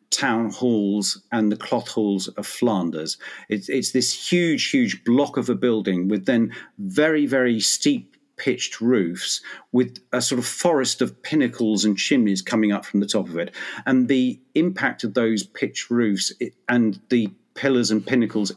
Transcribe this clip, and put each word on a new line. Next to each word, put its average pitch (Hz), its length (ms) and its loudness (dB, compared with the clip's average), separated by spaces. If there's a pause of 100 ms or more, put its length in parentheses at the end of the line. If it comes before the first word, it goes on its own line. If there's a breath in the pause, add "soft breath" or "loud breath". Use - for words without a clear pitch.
town 117 400 0
halls 104 720 0 (100)
and 107 200 2
the 104 40 0
cloth 117 320 -4
halls 101 420 -2
of - 180 -10
Flanders. 85 720 -2 (280 loud breath)
It's, 107 220 -4
it's 131 220 -2
this - 400 -2
huge, 170 400 2
huge 120 320 2
block 139 340 2
of 120 120 -2
a 120 60 2
building 98 520 0
with 98 180 0
then 117 300 2 (240 loud breath)
very, 147 480 2
very 123 320 2
steep - 560 0 (200)
pitched - 460 -4
roofs 101 600 0 (300 loud breath)
with 123 260 2 (160)
a 123 80 0
sort 123 180 0
of 123 80 -2
forest 143 540 0
of 117 200 -4
pinnacles 117 640 0
and 104 120 2
chimneys 104 440 2
coming 107 300 0
up 101 140 -2
from 101 160 0
the 101 40 0
top 101 220 -2
of 82 100 -8
it. 85 160 -4 (320 loud breath)
And 131 220 2
the 127 320 0 (160)
impact 160 480 -2
of 104 100 -4
those 110 300 2
pitched - 480 -6
roofs 110 500 0
i-, 120 100 -6 (160)
and 113 320 2 (100)
the 113 220 2 (220)
pillars 120 380 2
and 107 120 2
pinnacles 107 540 0